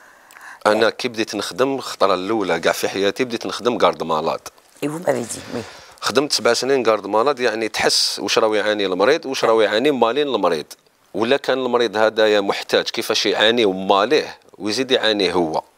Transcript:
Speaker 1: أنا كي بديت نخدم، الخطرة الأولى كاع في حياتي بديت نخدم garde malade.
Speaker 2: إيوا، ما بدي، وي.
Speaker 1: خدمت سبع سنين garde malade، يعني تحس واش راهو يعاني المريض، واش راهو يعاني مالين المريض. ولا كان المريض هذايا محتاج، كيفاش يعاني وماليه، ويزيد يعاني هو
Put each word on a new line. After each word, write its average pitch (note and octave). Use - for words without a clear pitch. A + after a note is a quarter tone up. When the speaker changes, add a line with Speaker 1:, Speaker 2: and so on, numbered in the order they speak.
Speaker 1:
أنا G#2+
كي -
بديت A2
نخدم، A2+
الخطرة G2
الأولى F#2
كاع F2
في -
حياتي G2
بديت A#2
نخدم G2+
garde F2
malade. D#2+
Speaker 2:
إيوا، D3
ما E3
بدي، C3
وي. A#2
Speaker 1:
خدمت C3+
سبع A#2
سنين B2
garde G#2
malade، A#2+
يعني A2
تحس -
واش G#2
راهو A2
يعاني G#2
المريض، G#2
واش C3
راهو A2+
يعاني G#2+
مالين B2+
المريض. F2+
ولا A#2
كان C3
المريض A#2+
هذايا G#2+
محتاج، G2+
كيفاش -
يعاني G#2+
وماليه، G2
ويزيد A#2
يعاني G#2
هو D#2+